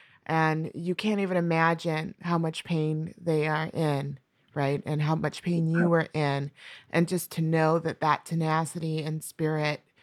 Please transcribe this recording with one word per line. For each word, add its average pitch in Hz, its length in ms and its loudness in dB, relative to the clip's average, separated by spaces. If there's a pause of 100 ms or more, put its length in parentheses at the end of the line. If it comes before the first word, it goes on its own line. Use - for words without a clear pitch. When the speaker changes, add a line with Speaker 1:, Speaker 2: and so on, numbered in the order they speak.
(260)
Speaker 1:
and 160 480 2
you 170 220 -4
can't 214 260 0
even 185 160 0
imagine 165 840 2
how 170 160 0
much 160 280 -2
pain 156 520 -2
they 156 300 0
are 156 200 0
in, 143 520 -2 (340)
right? 143 320 0
And 151 160 0
how 156 140 2
much 151 260 -4
pain 170 260 0
you 165 180 4
Speaker 2:
Oh. 175 40 4
Speaker 1:
were 165 240 2
in. 143 380 0 (380)
And 170 180 2
just 175 260 -4
to 165 80 -2
know 160 380 4
that 160 220 -6
that 151 240 2
tenacity 160 760 -2
and 156 200 -6
spirit, 156 580 -2 (220)